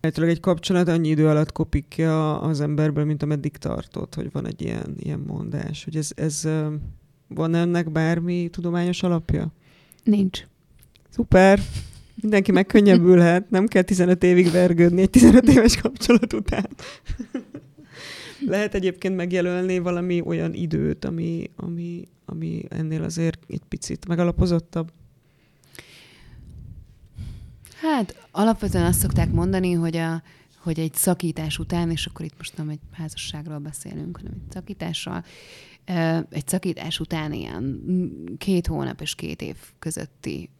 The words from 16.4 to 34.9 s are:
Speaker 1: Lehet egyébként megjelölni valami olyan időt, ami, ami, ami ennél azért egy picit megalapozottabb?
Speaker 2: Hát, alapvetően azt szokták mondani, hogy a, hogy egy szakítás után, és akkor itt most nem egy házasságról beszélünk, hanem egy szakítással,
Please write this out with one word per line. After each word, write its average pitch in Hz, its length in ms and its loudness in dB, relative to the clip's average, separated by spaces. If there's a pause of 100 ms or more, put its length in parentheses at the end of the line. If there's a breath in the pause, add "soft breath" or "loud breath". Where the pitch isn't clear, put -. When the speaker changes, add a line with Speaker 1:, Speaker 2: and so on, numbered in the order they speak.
Speaker 1:
Lehet 202 300 -2
egyébként 185 400 -2
megjelölni 180 640 -2
valami 175 420 -2
olyan 165 320 -4
időt, 156 520 -4
ami, 165 500 -6
ami, 170 480 -10 (220)
ami 165 440 -8
ennél 160 340 -6
azért 165 440 -4
egy - 200 -8
picit - 400 -10
megalapozottabb? 170 840 -2 (3000 loud breath)
Speaker 2:
Hát, 285 500 -4
alapvetően 202 540 0
azt 175 140 2
szokták - 320 0
mondani, 185 400 0
hogy 165 260 -2
a, 165 240 -4 (360 soft breath)
hogy 160 220 -6
egy 160 140 -4
szakítás 156 680 -2
után, 170 320 -2
és 160 140 -4
akkor - 200 -14
itt 151 120 -14
most - 200 -16
nem 151 120 -8
egy 151 100 -10 (120)
házasságról 156 680 -12
beszélünk, 151 600 -12
hanem - 160 -14
egy - 180 -14
szakítással, 170 720 -10 (640 loud breath)